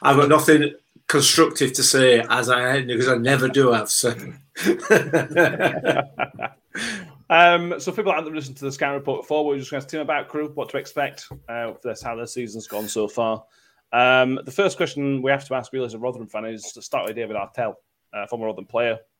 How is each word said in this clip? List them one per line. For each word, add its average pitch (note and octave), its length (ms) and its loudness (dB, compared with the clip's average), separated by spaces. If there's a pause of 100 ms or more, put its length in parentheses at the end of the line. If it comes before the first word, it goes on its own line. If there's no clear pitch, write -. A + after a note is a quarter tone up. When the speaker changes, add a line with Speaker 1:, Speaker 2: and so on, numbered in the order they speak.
Speaker 1:
I've C3+ 140 4
got C#3+ 120 6
nothing D3+ 460 6 (320)
constructive D3 680 2
to C3 80 -2
say, B2+ 460 6
as A#2+ 220 0
I, B2+ 320 0
because B2 260 0
I B2+ 80 4
never B2+ 320 2
do B2+ 240 4
have. G#2+ 180 0
So. A#2+ 240 0 (400)
<laughs> E3 1500 0 (1200)
Speaker 2:
Um, F3 520 6
so F3+ 120 -6
people F#3+ 200 0
haven't D#3 220 -6
listened C3+ 240 -10
to C#3 80 -10
the C3+ 60 -6
scout C#3+ 220 -4
report C#3 280 -4
before, D3+ 240 -2
we're C#3+ 120 -2
just C3+ 120 -12
gonna D3 80 -8
ask C#3 100 -12
Tim D#3 120 -6
about D3 280 -4
Crewe, D3+ 260 -6
what C3+ 160 -8
to C#3 60 -6
expect, C#3 520 -8 (200)
uh, A#2 240 -6
for - 100 -20
this, A2+ 200 -10
how A#2+ 120 -8
their A#2 120 -10
season's A2+ 400 -10
gone G#2+ 220 -8
so G#2+ 200 -4
far. A2 340 -2 (480)
Um, B2+ 540 4
the C3+ 60 -14
first G3 260 0
question C#3 460 -4
we C3 80 0
have C#3 160 -2
to C3 80 -6
ask B2+ 180 -6
really C3 140 -4
as A2 80 -12
a A2+ 40 -12
Rotherham A2+ 280 -8
fan G#2+ 180 -10
is A2 280 -12
to A2+ 100 -20
start A#2 240 -4
with A2 100 -10
David A2 200 -6
Artell, G#2 400 -6 (360)
uh, G#2 140 -8
former A2+ 200 -8
Rotherham F#2+ 200 -8
player A#2 320 -2 (220)